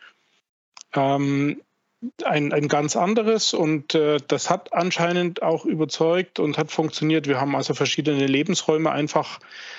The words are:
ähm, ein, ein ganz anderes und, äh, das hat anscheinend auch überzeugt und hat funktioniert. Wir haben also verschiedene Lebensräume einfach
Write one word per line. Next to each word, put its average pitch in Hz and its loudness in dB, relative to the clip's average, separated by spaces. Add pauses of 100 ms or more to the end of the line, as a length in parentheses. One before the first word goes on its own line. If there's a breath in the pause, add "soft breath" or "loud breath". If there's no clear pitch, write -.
(960 soft breath)
ähm, 139 0 (600)
ein, 147 0
ein 147 0
ganz 147 0
anderes 220 2
und, 156 0
äh, 151 2
das - 0
hat - -2
anscheinend 175 0
auch 165 0
überzeugt 165 0
und 151 0
hat 151 -2
funktioniert. 156 0
Wir 131 2
haben 143 0
also 139 0
verschiedene 139 0
Lebensräume 156 2
einfach 143 -2 (400 loud breath)